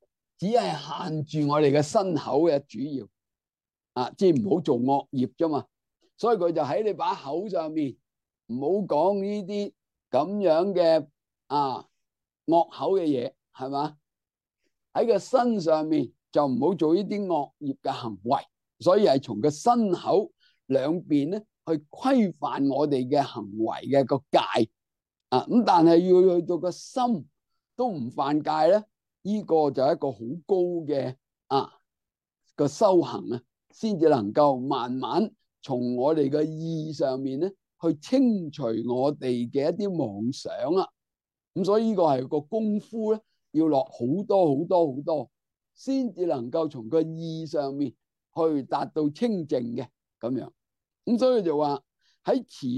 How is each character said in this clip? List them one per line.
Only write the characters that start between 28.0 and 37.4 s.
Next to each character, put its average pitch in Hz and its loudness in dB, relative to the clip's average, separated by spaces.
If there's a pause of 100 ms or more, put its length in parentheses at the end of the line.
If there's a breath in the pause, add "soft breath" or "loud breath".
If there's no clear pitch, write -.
犯 147 -2
戒 147 -4 (180)
呢， 208 4 (400)
呢 208 -4
個 156 2
就 131 -4
係 156 2
一 151 -6
個 139 -4
好 110 -16 (260)
高 196 0 (300)
嘅， 135 -4 (320)
啊， 135 -2 (840)
個 147 0
修 185 4
行 101 -8
啊， 120 -6 (300)
先 214 -4
至 160 6
能 117 4
夠 143 2
慢 123 -4
慢 131 -2 (320)
從 123 -4
我 139 0
哋 143 0
嘅 147 0
意 160 -6
上 135 -2
面 135 -6
呢， 175 -2 (320)